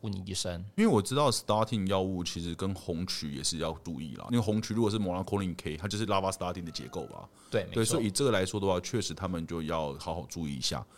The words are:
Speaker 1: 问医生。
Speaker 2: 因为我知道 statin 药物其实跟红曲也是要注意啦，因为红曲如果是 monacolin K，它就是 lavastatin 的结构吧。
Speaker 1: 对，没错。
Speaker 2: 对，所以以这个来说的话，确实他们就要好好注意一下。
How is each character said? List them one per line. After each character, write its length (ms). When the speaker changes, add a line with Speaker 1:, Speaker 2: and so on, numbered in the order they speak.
Speaker 1:
问 120
医 80
生。 300
Speaker 2:
因 80
为 20
我 140
知 140
道 160
statin 560
药 160
物 220
其 180
实 120
跟 200
红 320
曲 280
也 100
是 140
要 120
注 160
意 160
啦， 140
因 60
为 40
红 200
曲 140
如 80
果 80
是 80
monacolin 580
K， 200
它 100
就 100
是 100
lavastatin 580
的 60
结 180
构 140
吧。 260
Speaker 1:
对， 140
没 40
错。 60
Speaker 2:
对， 100
所 160
以 60
以 40
这 140
个 60
来 160
说 120
的 80
话， 140
确 200
实 120
他 160
们 180
就 160
要 360
好 160
好 140
注 200
意 80
一 40
下。 240